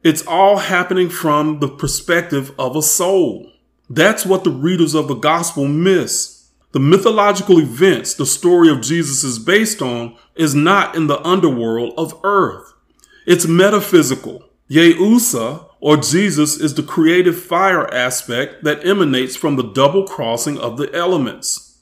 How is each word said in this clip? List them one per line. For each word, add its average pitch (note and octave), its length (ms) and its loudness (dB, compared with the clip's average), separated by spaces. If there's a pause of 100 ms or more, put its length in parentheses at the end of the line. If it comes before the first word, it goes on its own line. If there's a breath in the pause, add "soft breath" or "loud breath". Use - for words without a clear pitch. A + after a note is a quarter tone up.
it's D#3 220 0
all G3 320 4
happening F3+ 500 -2
from D3+ 520 -2
the C#3 80 -2
perspective C#3+ 880 -4
of C3 180 -4
a D#3 60 -2
soul. F3 680 0 (400)
That's F3+ 340 2
what F#3 200 0
the F3 60 2
readers D#3 440 0
of D3+ 140 -2
the C#3 60 -4
gospel D3+ 520 -2
miss. E3 840 -2 (220)
The B2+ 100 -2
mythological F#3+ 800 4
events C#3 560 0
the C#3+ 100 -4
story E3+ 460 4
of C3 100 0
Jesus C#3+ 440 -4
is A#2+ 140 -6
based G3+ 440 0
on A#2+ 340 -6 (180 soft breath)
is D3+ 200 0
not E3+ 400 2
in D#3+ 140 0
the C#3+ 180 -2
underworld A#2+ 720 0
of D#3+ 260 -8
earth. G3 480 -2 (540 soft breath)
It's F3 200 2
metaphysical. E3+ 1000 2 (220)
Yeusa, E3 1000 2 (120)
or D3+ 180 4
Jesus, D3+ 600 0
is D3 160 -4
the C#3+ 80 -4
creative E3+ 560 0
fire F3+ 540 -2
aspect B2+ 720 -6
that D3+ 220 -2
emanates C#3+ 500 0
from C#3+ 200 -2
the A2+ 160 -4
double D#3+ 340 2
crossing B2 520 -6
of A#2 200 -8
the C#3+ 160 -6
elements. E3+ 880 -4